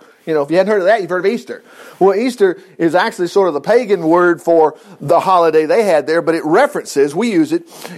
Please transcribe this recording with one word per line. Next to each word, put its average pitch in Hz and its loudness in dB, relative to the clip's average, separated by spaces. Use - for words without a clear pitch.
You 165 -4
know, 151 0
if 143 -4
you 165 0
hadn't 190 2
heard 202 0
of 175 0
that, 220 2
you've 175 -8
heard 180 -4
of 202 0
Easter. 233 -10
Well, 190 2
Easter 226 0
is 165 0
actually 180 -2
sort 196 0
of 165 -2
the 143 -4
pagan 196 0
word 175 2
for 160 2
the 156 0
holiday 165 2
they 202 2
had 160 0
there, 160 -2
but 160 -2
it 160 -6
references, 151 0
we 226 -2
use 160 0
it, 170 -4